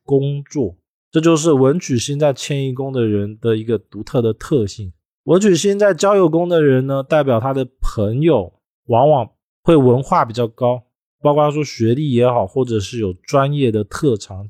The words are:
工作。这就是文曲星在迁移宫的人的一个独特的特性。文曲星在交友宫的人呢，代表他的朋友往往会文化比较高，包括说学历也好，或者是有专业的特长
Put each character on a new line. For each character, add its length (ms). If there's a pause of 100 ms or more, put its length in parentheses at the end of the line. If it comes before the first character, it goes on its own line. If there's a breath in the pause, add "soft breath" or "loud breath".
工 400
作。 320 (340)
这 100
就 160
是 160
文 260
曲 200
星 200
在 140
迁 360
移 40
宫 200
的 120
人 340
的 180
一 80
个 120
独 260
特 200
的 100
特 340
性。 260 (320)
文 160
曲 140
星 240
在 140
交 240
友 120
宫 200
的 140
人 240
呢， 160
代 200
表 160
他 140
的 140 (140)
朋 420
友 300 (340)
往 240
往 200 (320)
会 140
文 260
化 220
比 80
较 160
高， 360 (360)
包 140
括 160
说 120
学 320
历 180
也 140
好， 200
或 180
者 160
是 180
有 140
专 400
业 180
的 140
特 320
长 340